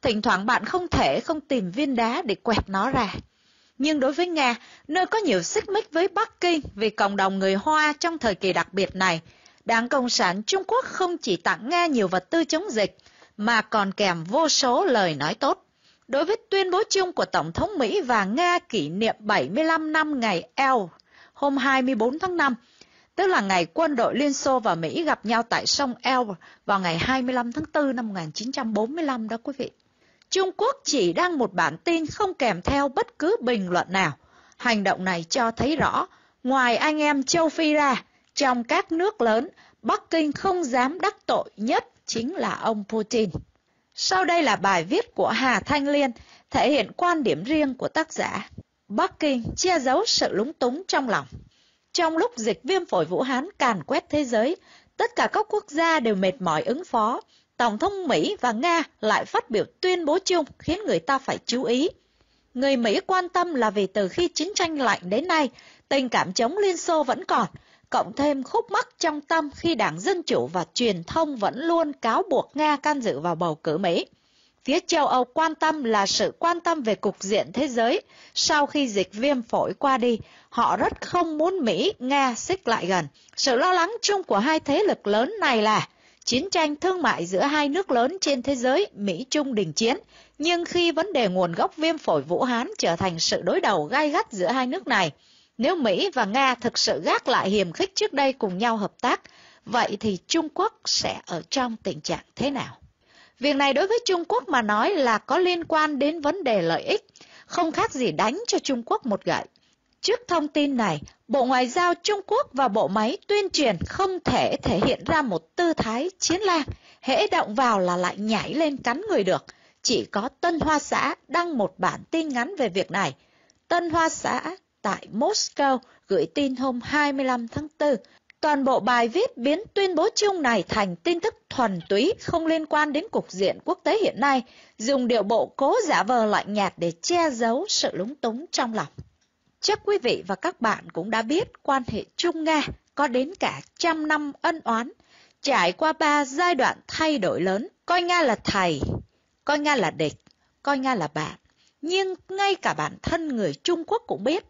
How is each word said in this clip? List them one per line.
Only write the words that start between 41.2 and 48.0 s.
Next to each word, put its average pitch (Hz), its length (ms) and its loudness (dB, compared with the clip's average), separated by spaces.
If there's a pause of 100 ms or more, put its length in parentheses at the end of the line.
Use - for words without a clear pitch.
tội - 320 0
nhất 269 280 -2 (200)
chính 247 300 -4
là 226 260 -4
ông 214 280 -2
Putin. 220 400 0 (640)
Sau 370 300 0
đây 339 180 2
là 220 120 4
bài 180 280 2
viết 302 320 -2
của - 140 2
Hà 233 300 2
Thanh 285 280 0
Liên, 285 240 2 (400)
thể 220 200 4
hiện 233 260 0
quan 349 260 0
điểm 160 200 0
riêng 285 300 0
của - 140 -6
tác - 260 -4